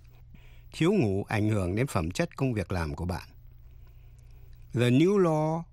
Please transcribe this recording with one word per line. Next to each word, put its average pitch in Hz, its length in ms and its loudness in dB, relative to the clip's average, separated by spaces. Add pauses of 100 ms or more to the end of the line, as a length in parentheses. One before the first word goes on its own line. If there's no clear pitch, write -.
(720)
Thiếu 165 200 2
ngủ 104 360 2
ảnh 107 200 0
hưởng 95 260 0
đến 120 120 0
phẩm 85 240 -2
chất - 260 -4
công 131 180 -2
việc 98 180 -4
làm 80 220 -4
của 82 100 -8
bạn. 87 240 -6 (1500)
The 120 160 4
new 170 280 4
law 160 440 0 (100)